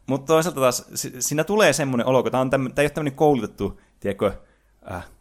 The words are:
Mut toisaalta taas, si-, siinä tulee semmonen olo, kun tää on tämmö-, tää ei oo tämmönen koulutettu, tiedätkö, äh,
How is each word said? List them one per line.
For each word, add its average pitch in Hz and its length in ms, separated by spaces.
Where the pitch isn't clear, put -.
Mut 135 180
toisaalta 160 360
taas, 123 320
si-, - 260
siinä 147 240
tulee 196 300
semmonen 131 320
olo, 127 180
kun 110 80
tää 123 100
on 131 80
tämmö-, 135 200
tää 143 140
ei 147 40
oo - 60
tämmönen 147 220
koulutettu, 110 680
tiedätkö, 98 320
äh, 90 140